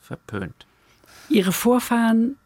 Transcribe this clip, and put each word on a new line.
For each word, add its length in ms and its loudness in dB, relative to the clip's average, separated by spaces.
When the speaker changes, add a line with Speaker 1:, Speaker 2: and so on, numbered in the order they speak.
Speaker 1:
verpönt. 640 -12
Speaker 2:
Ihre 220 2
Vorfahren 960 0